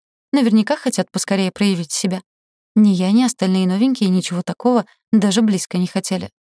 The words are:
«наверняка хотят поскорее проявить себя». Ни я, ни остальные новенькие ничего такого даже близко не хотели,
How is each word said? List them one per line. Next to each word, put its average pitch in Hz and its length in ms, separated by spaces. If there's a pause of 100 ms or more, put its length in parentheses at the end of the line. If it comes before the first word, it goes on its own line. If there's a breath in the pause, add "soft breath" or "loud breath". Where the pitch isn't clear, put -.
(340)
«наверняка 226 420
хотят - 360
поскорее 190 400
проявить 185 420
себя». 185 280 (540)
Ни 214 140
я, 185 240
ни 247 100
остальные 190 440
новенькие 208 420
ничего 180 320
такого 233 440 (280 soft breath)
даже 208 280
близко 196 360
не 180 100
хотели, 185 420 (120)